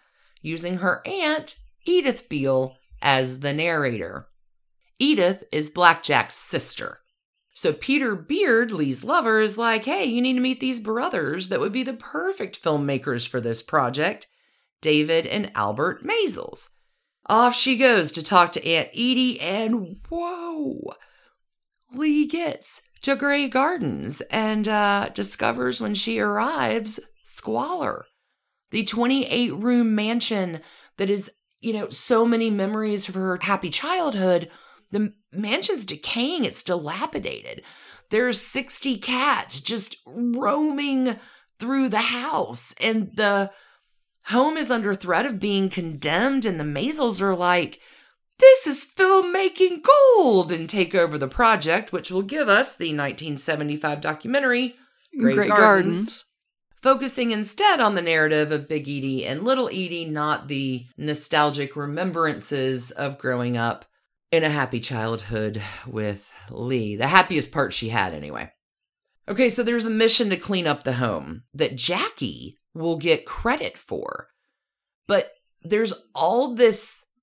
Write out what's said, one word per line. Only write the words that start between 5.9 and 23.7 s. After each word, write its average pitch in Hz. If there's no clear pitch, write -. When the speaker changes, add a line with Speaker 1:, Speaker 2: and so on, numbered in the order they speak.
Speaker 1:
sister. -
So 165
Peter 247
Beard, 240
Lee's 139
lover, 226
is 208
like, 226
"Hey, 349
you 240
need 254
to 247
meet 254
these 254
brothers 202
that 190
would 214
be 254
the 262
perfect 330
filmmakers 139
for 131
this 117
project, 147
David 160
and -
Albert 107
Maysles." 392
Off 240
she 254
goes 220
to 165
talk 175
to -
Aunt 165
Edie, 254
and 196
whoa, 339
Lee 302
gets -
to 277
Grey 285
Gardens 214